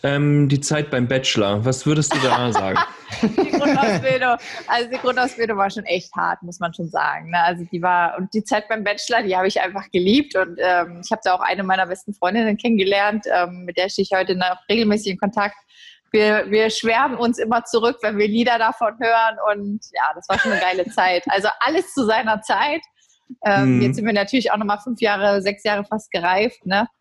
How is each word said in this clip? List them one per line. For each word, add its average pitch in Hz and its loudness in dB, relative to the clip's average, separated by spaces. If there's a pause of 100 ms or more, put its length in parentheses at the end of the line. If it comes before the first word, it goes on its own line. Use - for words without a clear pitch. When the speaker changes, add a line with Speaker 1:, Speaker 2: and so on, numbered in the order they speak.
Speaker 1:
ähm, 143 2
die 139 2
Zeit 151 -2
beim 123 0
Bachelor, 110 0
was 127 -2
würdest 151 2
du 147 0
da 123 0
Speaker 2:
<laughs> - -
Speaker 1:
sagen? - 0 (440)
Speaker 2:
Die 226 2
Grundausbildung, 262 2 (320)
also 240 -2
die 254 -6
Grundausbildung 247 0
war 196 2
schon 202 -10
echt - -4
hart, 175 -2
muss 175 -16
man 170 -6
schon 170 -8
sagen, 156 -4
ne? 170 0
Also 175 0
die 170 -6
war, 175 2
und 190 -8
die 214 -2
Zeit 214 -2
beim 220 -4
Bachelor, 214 -2
die 185 0
habe 185 2
ich 208 0
einfach 185 -6
geliebt 202 2
und, 175 0
ähm, 175 0
ich - -8
habe 220 -4
da 185 2
auch 180 0
eine 185 -2
meiner 190 0
besten 185 -10
Freundinnen 208 0
kennengelernt, 208 0
ähm, 180 -2
mit 175 -8
der 185 0
stehe 196 -2
ich - -2
heute 190 0
noch 185 -2 (120)
regelmäßig 208 0
in 185 -8
Kontakt. 202 -2 (560)
Wir, 214 4
wir 220 4
schwärmen 233 0
uns 233 0
immer 233 0
zurück, 233 0
wenn 214 -2
wir 208 2
Lieder 233 2
davon 226 0
hören 226 2 (160)
und 202 -6 (120)
ja, - -2 (120)
das 175 -16
war 190 0
schon - 0
eine 190 0
geile 185 0
Speaker 1:
<laughs> - -12
Speaker 2:
Zeit. 185 2
Also 196 0 (120)
alles 320 -2
zu 269 0
seiner 220 0
Zeit. 285 -2 (640)
Ähm, 131 4
Speaker 1:
Mhm. 123 4
Speaker 2:
jetzt 131 2
sind 208 -4
wir 226 2
natürlich 208 0
auch 202 0
nochmal 208 -2
fünf 240 -6
Jahre, 202 2
sechs 202 -4
Jahre 202 0
fast - -6
gereift, 185 0
ne? 196 0 (140)